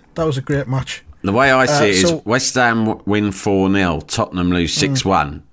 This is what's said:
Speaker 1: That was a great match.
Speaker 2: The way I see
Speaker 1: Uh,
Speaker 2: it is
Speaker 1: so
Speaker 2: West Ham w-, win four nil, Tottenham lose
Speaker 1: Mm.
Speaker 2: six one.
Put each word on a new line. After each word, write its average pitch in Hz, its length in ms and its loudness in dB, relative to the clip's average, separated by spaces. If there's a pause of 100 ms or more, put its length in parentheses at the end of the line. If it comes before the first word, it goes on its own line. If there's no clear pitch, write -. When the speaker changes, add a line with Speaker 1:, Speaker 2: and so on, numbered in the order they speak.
(140)
Speaker 1:
That 170 100 -4
was 156 140 -2
a 135 40 -6
great 143 260 -4
match. 131 340 -6 (200)
Speaker 2:
The 98 100 -2
way 131 180 4
I 131 160 4
see 147 60 0
Speaker 1:
Uh, 135 120 2
Speaker 2:
it 101 60 4
is 95 120 2
Speaker 1:
so 160 220 0
Speaker 2:
West 120 300 -2
Ham 117 300 2
w-, 110 220 -2
win 104 260 0
four 95 360 0
nil, 92 340 0
Tottenham 90 480 -2
lose 87 260 0
Speaker 1:
Mm. - 40 -2
Speaker 2:
six 135 240 0
one. 78 380 0 (100)